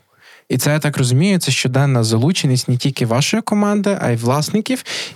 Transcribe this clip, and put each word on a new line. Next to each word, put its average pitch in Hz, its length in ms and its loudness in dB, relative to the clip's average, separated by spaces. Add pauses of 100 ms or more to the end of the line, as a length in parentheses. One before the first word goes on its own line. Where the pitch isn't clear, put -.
(500)
І 123 80 0
це, 147 140 0
я 151 80 0
так 147 180 -2
розумію, 139 420 2
це 143 120 -2
щоденна 131 520 2
залученість 127 680 0
не 123 80 2
тільки 135 280 -2
вашої 135 380 0
команди, 208 580 0
а 123 100 0
й 120 40 0
власників 147 680 -2 (320)